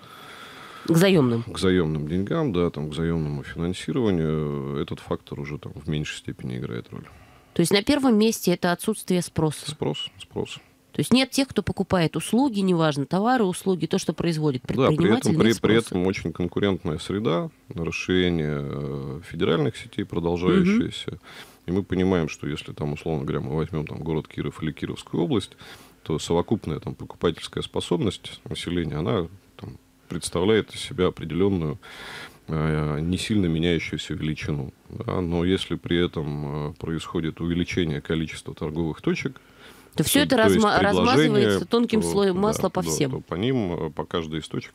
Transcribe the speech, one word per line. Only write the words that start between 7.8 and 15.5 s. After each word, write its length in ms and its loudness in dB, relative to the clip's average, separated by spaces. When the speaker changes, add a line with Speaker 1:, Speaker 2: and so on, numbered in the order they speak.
Speaker 1:
первом 340 4
месте 360 4
это 180 2
отсутствие 500 0
спроса? 500 -2
Speaker 2:
Спрос, 380 -4
спрос. 360 -8
Speaker 1:
То 60 -2
есть 140 2
нет 180 4
тех, 160 0
кто 160 -2
покупает 540 0
услуги, 420 2
неважно, 460 2
товары, 400 2
услуги, 400 -2
то, 120 -2
что 140 -2
производит 520 -2
Speaker 2:
Да, 40 -12
при 80 -4
Speaker 1:
предприниматель, 320 4
Speaker 2:
этом, 100 4
при, 80 6
Speaker 1:
нет 140 4